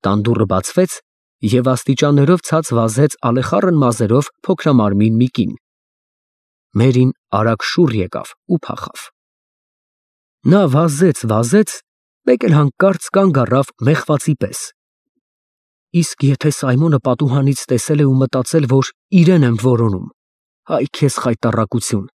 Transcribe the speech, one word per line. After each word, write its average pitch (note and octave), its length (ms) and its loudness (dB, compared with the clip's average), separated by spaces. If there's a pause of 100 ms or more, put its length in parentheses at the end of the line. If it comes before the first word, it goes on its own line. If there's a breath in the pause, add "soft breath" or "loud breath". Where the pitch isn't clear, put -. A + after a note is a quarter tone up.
Տան G#2 200 -2
դուռը A2 220 0
բացվեց, F#2+ 500 -2 (460)
և B2 280 0
աստիճաններով C#3+ 720 0
ցած D#3+ 280 -4
վազեց A#2 480 0
ալեխառն D#3 600 0
մազերով A#2+ 480 0 (120)
փոքրամարմին A2 800 0
մի B2 120 2
կին։ A#2 260 -4 (1200)
Մերին B2+ 400 2 (140)
արագ G#2+ 360 -2
շուռ D#3 300 0
եկավ - 400 -6 (100)
ու F3 140 -2
փախավ։ - 480 -12 (1400)
Նա F3+ 220 4
վազեց, D3+ 580 0
վազեց, A#2 460 0 (560)
մեկ B3 180 2
էլ F#3 100 4
հանկարծ D3+ 540 0
կանգ F#3 320 2
առավ B2 380 0
մեղվածի D3 580 0
պես։ - 240 -8 (1300)
«Իսկ E3+ 260 -2
եթե C#3 300 0
Սայմոնը C#3 500 0
պատուհանից C3+ 640 0
տեսել D3 380 -2
է D3 60 4
ու C3+ 100 2
մտածել, C3+ 500 0
որ C3 240 0 (180)
իրեն E3+ 380 4
եմ A#2 120 2
որոնում, A2 500 0 (600)
այ C#3 180 -2
քեզ - 300 -2
խայտառակություն»։ A2+ 880 -2 (120)